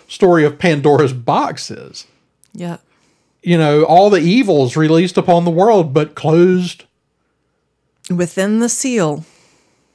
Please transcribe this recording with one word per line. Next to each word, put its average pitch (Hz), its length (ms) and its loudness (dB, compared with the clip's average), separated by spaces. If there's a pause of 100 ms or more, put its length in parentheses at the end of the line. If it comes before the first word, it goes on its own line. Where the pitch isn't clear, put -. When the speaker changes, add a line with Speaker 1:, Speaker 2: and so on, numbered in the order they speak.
Speaker 1:
story 170 360 2
of 147 140 -2
Pandora's 147 540 0
box 143 580 -4
is. - 380 -20 (440)
Speaker 2:
Yeah. 170 260 -14 (640)
Speaker 1:
You 175 120 2
know, 151 280 2
all 190 260 4
the 190 100 2
evils 170 560 0
released 160 400 0
upon 175 280 0
the 175 80 -2
world, 180 420 2
but 156 220 -2
closed 180 720 0 (1200)
Speaker 2:
within 190 480 -2
the 240 100 -2
seal. 175 560 -4 (720)